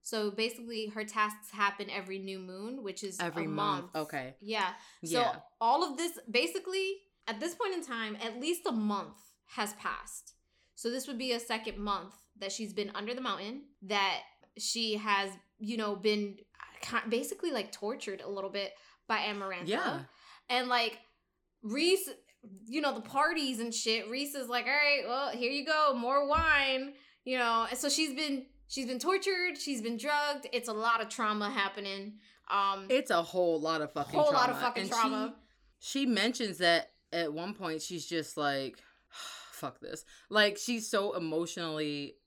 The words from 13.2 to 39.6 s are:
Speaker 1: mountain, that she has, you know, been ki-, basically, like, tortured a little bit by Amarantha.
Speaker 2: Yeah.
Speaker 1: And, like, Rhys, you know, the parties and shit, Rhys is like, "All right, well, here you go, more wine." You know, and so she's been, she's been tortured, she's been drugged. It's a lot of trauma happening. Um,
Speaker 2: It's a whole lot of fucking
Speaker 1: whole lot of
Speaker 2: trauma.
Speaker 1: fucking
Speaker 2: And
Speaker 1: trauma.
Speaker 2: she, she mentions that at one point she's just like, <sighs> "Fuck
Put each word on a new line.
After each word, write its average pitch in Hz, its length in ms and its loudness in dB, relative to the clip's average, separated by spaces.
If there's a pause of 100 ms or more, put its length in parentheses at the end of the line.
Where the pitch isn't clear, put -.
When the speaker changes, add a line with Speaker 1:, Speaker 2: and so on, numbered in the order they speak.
Speaker 1:
mountain, 220 460 -6 (140)
that 196 400 2 (360)
she 220 380 0
has, 202 360 2 (260)
you 220 200 -4
know, 208 180 0
been 208 420 2 (440)
ki-, 226 260 -2
basically, 285 420 0
like, 214 220 -2
tortured 208 480 -4
a - 80 -10
little 196 220 -4
bit 196 240 -4 (320)
by 220 140 0
Amarantha. 190 480 -4
Speaker 2:
Yeah. 196 360 0 (460)
Speaker 1:
And, 247 180 2
like, 233 300 2 (640)
Rhys, 311 480 2 (560)
you 262 160 -2
know, 269 120 2
the 220 60 -6
parties 277 600 2
and 233 140 -2
shit, 220 360 0
Rhys 285 240 -4
is 254 140 -4
like, 240 180 0
"All 262 60 2
right, 285 340 4
well, 262 240 0
here 240 200 0
you 285 140 -2
go, 302 300 6
more 262 320 4
wine." 277 680 4 (300)
You 254 140 0
know, 233 320 4
and 254 80 -4
so 285 100 0
she's 285 260 2
been, 277 320 -2 (220)
she's 262 180 -4
been 254 120 -2
tortured, 359 600 2
she's 269 240 -2
been 233 160 -2
drugged. 294 540 0
It's 240 160 -2
a 226 40 -4
lot 226 300 2
of 214 80 -6
trauma 208 400 0
happening. 196 680 -4 (320)
Um, 196 400 2
Speaker 2:
It's 262 200 4
a 170 120 4
whole 170 380 2
lot 160 220 2
of 147 100 -4
fucking 143 260 0
Speaker 1:
whole 302 140 6
lot 254 180 6
of - 60 0
Speaker 2:
trauma. - 40 -4
Speaker 1:
fucking 233 220 0
Speaker 2:
And 196 80 -2
Speaker 1:
trauma. 220 440 2 (440)
Speaker 2:
she, - 220 -4
she 277 60 2
mentions 214 520 2
that 170 340 4 (200)
at 165 200 0
one 175 220 -6
point 165 280 -4
she's 165 240 -6
just 160 320 -4
like, 139 400 0 (180)
<sighs> - 120 -20 (440)
"Fuck - 280 -10